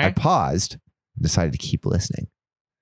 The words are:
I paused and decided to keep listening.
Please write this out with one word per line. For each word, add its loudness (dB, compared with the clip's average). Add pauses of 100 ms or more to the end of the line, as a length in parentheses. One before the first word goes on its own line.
I 4
paused 2
and -14
decided 2
to -6
keep -4
listening. -2 (560)